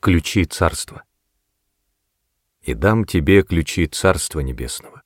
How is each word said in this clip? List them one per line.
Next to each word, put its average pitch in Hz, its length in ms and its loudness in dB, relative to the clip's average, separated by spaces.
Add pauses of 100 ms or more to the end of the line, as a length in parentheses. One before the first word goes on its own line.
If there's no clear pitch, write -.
Ключи 90 460 2
царства. - 580 -4 (1600)
"И - 100 -6
дам 101 320 0
тебе 92 380 4
ключи 85 440 -2
царства 92 540 -2
небесного". 62 640 -10